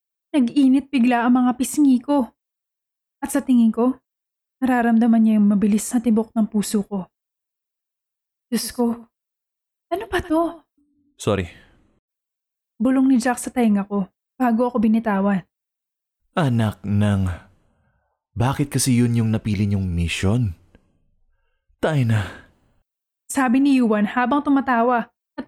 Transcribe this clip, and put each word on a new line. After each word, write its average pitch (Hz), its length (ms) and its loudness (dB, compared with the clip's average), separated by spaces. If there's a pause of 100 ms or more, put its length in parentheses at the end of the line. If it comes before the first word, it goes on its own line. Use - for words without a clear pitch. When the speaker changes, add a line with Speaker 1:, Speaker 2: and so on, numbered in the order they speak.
(340)
Speaker 1:
Nag-init 269 560 2
bigla 240 400 2
ang 247 80 4
mga 247 160 2
pisngi 262 480 2
ko. 277 320 -2 (880)
At 269 80 -8
sa 262 160 -2
tingin 240 240 4
ko, 240 320 -2 (560)
nararamdaman 233 640 2
niya 220 160 4
yung 208 160 4
mabilis 208 400 0
na 247 80 0
tibok 220 320 0
ng 220 160 0
puso 208 320 -2
ko. 196 240 -8 (1400)
Diyos - 240 -6
ko, 233 320 -4 (880)
ano 359 160 -6
ba 359 160 -4
to? 330 400 -4 (480)
Speaker 2:
"Sorry." 95 320 -2 (1400)
Speaker 1:
Bulong 262 240 2
ni 262 160 2
Jack 240 160 -2
sa - 160 -12
tenga 208 320 0
ko 202 240 -4 (240)
bago 240 320 0
ako 240 160 -4
binitawan. 202 640 0 (880)
Speaker 2:
"Anak 117 480 -2
ng... 101 480 0 (1040)
Bakit 135 400 -4
kasi 127 240 0
yun 120 160 2
yung 113 160 0
napili 107 400 -2
niyong 98 160 -2
mission? 92 720 -2 (1200)
Tayo 156 260 -2
na." 110 460 -4 (800)
Speaker 1:
Sabi 262 320 0
ni 277 160 4
Yuan 214 320 0
habang 247 320 -2
tumatawa 247 720 0 (240)
at 269 100 -12